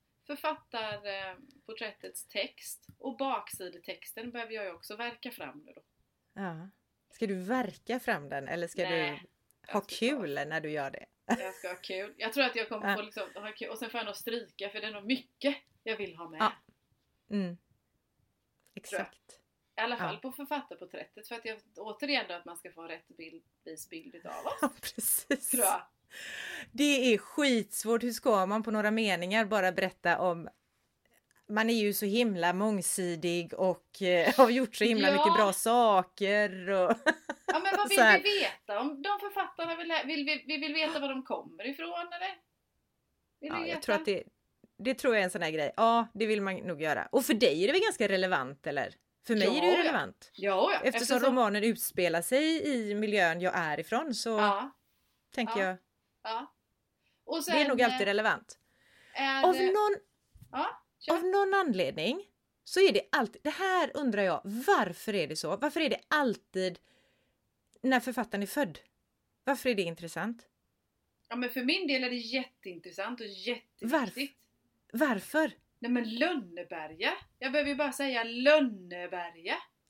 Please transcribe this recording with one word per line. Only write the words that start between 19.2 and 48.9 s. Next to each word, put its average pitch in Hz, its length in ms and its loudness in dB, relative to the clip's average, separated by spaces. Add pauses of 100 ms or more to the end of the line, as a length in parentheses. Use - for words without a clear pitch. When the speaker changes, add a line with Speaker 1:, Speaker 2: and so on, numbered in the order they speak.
Speaker 1:
I 220 40 -4
alla 240 140 -2
fall 180 180 -6
Speaker 2:
Ja. - 60 -12 (100)
Speaker 1:
på - 60 -14
författarporträttet, - 920 -10
för 240 60 -12
att 226 100 -14
jag, 220 140 -10 (180)
återigen 220 520 -4
då, 180 60 -8
att 175 100 -12
man 170 120 -16
ska 175 160 -16
få 165 100 -18
rätt 165 260 -14
bild, 165 340 -18 (220)
vis 160 260 -14
bild 165 240 -16
utav - 320 -12
oss. - 120 -6
Speaker 2:
<laughs> - 40 -2
Ja, 285 80 2 (100)
precis. - 720 -2
Speaker 1:
Tror 247 140 4
jag. - 180 4 (880)
Speaker 2:
Det 254 420 4
är 202 40 4
skitsvårt. 233 840 0
Hur 240 100 -2
ska 214 340 2
man 214 160 0
på 220 80 -6
några 214 200 2
meningar 208 540 2
bara 190 280 2
berätta 175 460 2
om... 170 300 -2 (1000)
Man 214 220 2
är 233 40 4
ju 208 180 2
så 208 140 -2
himla 196 460 2
mångsidig 180 1040 -2
och, 185 480 -2
eh, 180 300 4
<laughs> - 40 -6
har 247 140 10
gjort 247 260 0
så 214 80 2
himla 214 240 4
Speaker 1:
Ja. 190 60 6
Speaker 2:
mycket 311 200 6
bra 202 180 6
saker 202 1160 2
och 185 280 4
<laughs> - 480 -2
Speaker 1:
Ja, 330 140 2
men 381 160 2
vad 415 120 2
vill 285 100 4
Speaker 2:
så 254 60 10
här. 214 180 10
Speaker 1:
vi 403 180 2
veta? 208 400 -4
Om 277 220 -4
de 403 180 -2
författarna 339 560 -6
vill, 339 160 -6 (120)
vill 294 200 -4
vi, 302 220 -2
vi 302 120 -4
vill 294 160 -4
veta 311 240 -2
var 277 100 -2
de 262 140 -6
kommer 175 440 -10
ifrån, 339 460 -8
eller? 359 260 -8 (1000)
Vill 196 100 -10
Speaker 2:
Ja, - 40 -6
Speaker 1:
vi - 60 -4
Speaker 2:
jag 320 60 -4
Speaker 1:
veta? 170 140 -4
Speaker 2:
tror - 140 0
att 311 100 0
det, 196 180 -2 (560)
det 254 160 -2
tror - 200 2
jag 214 60 4
är 190 40 4
en 185 60 0
sån 180 120 -6
här 160 80 0
grej. 156 260 -2
Ja, 233 380 4
det 214 120 -2
vill 214 160 0
man 190 140 -4
nog 160 260 -6
göra. 147 300 -2
Och 247 120 4
för 294 100 2
dig 180 280 4
är 196 40 6
det 254 60 4
väl 370 100 4
ganska 311 260 0
relevant, 185 580 0
eller? 143 280 -4 (320)